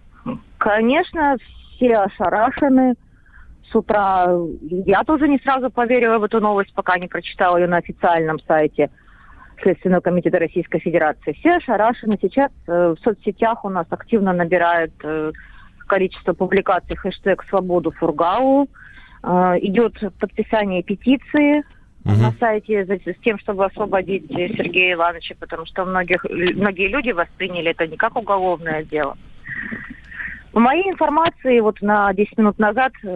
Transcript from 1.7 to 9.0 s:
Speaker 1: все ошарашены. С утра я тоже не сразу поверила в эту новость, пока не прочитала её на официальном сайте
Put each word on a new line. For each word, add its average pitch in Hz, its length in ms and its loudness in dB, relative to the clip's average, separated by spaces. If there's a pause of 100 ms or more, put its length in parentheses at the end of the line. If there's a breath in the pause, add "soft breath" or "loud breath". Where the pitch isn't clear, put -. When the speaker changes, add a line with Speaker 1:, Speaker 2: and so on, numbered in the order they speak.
Speaker 1:
все 240 220 2
ошарашены. 233 960 2 (760 soft breath)
С - 40 -2
утра 190 540 2 (320)
я 190 440 0
тоже 311 220 2
не 285 120 4
сразу 262 320 -2
поверила 233 480 2
в 208 60 0
эту 220 160 0
новость, 202 340 0
пока 185 240 0
не 180 100 -8
прочитала 175 480 0
её 175 100 4
на 175 120 0
официальном 165 680 0
сайте 151 440 0 (720 soft breath)